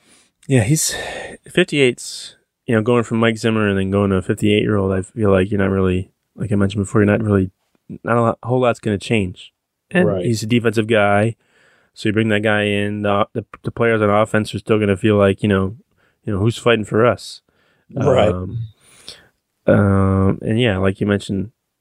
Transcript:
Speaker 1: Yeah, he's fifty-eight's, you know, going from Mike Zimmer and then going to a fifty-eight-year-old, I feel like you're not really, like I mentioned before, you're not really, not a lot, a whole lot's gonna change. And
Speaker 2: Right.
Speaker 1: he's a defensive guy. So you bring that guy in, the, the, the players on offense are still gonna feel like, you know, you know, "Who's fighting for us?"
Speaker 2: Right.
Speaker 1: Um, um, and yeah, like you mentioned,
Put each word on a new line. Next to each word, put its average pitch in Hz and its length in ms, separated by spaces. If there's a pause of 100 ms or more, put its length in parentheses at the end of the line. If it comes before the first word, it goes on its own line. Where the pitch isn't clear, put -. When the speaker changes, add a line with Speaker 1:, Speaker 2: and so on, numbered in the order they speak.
(480)
Speaker 1:
Yeah, 127 140
he's 147 320 (540)
fifty-eight's, - 880 (300)
you 123 80
know, 110 80
going 120 220
from 113 140
Mike 113 200
Zimmer 110 300
and 98 100
then 95 120
going 98 200
to 95 60
a 92 60
fifty-eight-year-old, 104 680
I 95 100
feel 107 280
like 95 200
you're 101 80
not 98 120
really, 95 400 (260)
like 101 160
I 101 40
mentioned 101 280
before, 110 180
you're 101 80
not 104 120
really, 98 280 (540)
not 113 120
a 120 40
lot, 113 220
a - 40
whole 127 140
lot's 120 200
gonna 107 180
change. 98 540 (380)
And 180 160
Speaker 2:
Right. 98 180
Speaker 1:
he's 113 180
a 110 40
defensive 110 400
guy. 104 500 (600)
So 110 140
you - 20
bring 110 160
that 104 140
guy 104 220
in, 104 380
the, 101 300
the, 113 140 (160)
the - 80
players 113 320
on 104 80
offense 107 440
are 101 40
still 107 200
gonna 101 200
feel 107 180
like, 98 260
you 107 60
know, 95 280 (480)
you 110 100
know, 92 40
"Who's 110 200
fighting 117 260
for 117 220
us?" - 340 (500)
Speaker 2:
Right. 127 380
Speaker 1:
Um, 98 400 (1000)
um, 98 760
and 110 180
yeah, 110 160
like 95 240
you 101 60
mentioned, 98 460 (280)